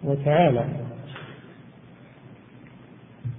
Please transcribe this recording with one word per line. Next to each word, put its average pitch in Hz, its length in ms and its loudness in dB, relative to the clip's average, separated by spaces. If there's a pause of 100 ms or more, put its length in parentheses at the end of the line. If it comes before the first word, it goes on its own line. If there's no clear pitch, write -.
وتعالى. 139 600 4 (2750)